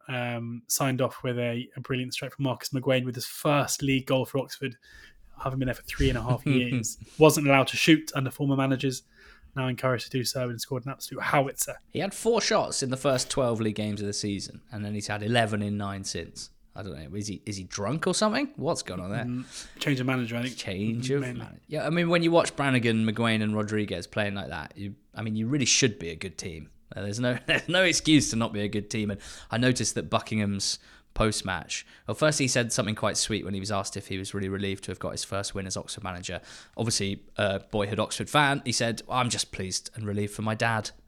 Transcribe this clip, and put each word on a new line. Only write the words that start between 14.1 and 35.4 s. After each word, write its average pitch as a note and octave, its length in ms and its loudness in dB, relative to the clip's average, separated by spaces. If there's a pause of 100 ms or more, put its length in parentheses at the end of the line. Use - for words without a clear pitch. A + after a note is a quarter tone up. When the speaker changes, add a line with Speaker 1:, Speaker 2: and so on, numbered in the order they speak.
Speaker 2:
season, - 480 -4 (100)
and G#2 120 -8
then G#2 120 -4
he's G#2 100 -4
had G#2 160 -4
eleven A2 400 2
in G#2 160 0
nine G2 280 -4
since. - 440 -8 (260)
I G2 60 -12
don't F#2+ 140 -8
know. D2+ 200 -10
Is G2+ 120 -6
he, G2+ 180 -8
is G#2 120 -6
he F#2+ 80 -8
drunk G#2+ 420 -2
or F3+ 80 2
something? A3 400 2
What's D3 260 -2
going F#2 180 -6
on F2+ 120 -6
there? A2+ 140 -2
Speaker 1:
Mm, B2 180 -4 (340)
change C#3 220 0
of B2+ 80 -2
manager, A#2+ 300 0
I A#2+ 40 -2
think. B2 160 -6
Speaker 2:
Change A2+ 540 -2
of C#3 100 2
Speaker 1:
Mainly. B2 200 -6
Speaker 2:
man-, - 260 -14
yeah, D3+ 180 -4
I D3+ 60 0
mean, E3+ 180 2
when F3 140 4
you E3 80 4
watch - 240 4
Brannigan, A#2+ 520 4
McGuane A2 360 2
and G#2+ 120 0
Rodriguez G#2 520 -2
playing G2+ 260 -2
like F#2+ 160 -6
that, - 260 -8
you, G2+ 200 -8 (180)
I - 80 -8
mean, A2 140 -2
you A2 100 0
really C3 200 2
should - 340 4
be E2 100 -6
a E2 60 -8
good F2 200 -10
team. D#2+ 360 -10 (240)
Uh, G2 80 -6
there's G2+ 160 -4
no, B2 220 0
<laughs> - 40 -20
there's C#3 240 0
no F3+ 140 4
excuse D#3 480 6
to A#2 60 0
not A2+ 160 0
be G#2 80 -2
a G#2 60 0
good G2+ 220 -2
team. G#2+ 220 -2
And G2+ 80 -6 (320)
I A#2 80 0
noticed B2+ 340 4
that D#2+ 160 -4
Buckingham's G#2 720 0 (340)
post-match, G2 720 -2 (220)
well, G#2+ 80 -2
first D3+ 240 2
he C3+ 80 2
said A#2+ 260 2
something G#2+ 220 0
quite G#2+ 220 0
sweet - 280 0
when G2 80 -4
he G2 60 -4
was F#2+ 120 -4
asked G2 240 -2
if G2 120 -10
he G2 100 -4
was G2 160 -8
really G2 160 -4
relieved G2 360 -2
to - 60 -10
have F#2+ 60 -6
got G#2 140 -6
his G#2 120 -6
first G2 300 -6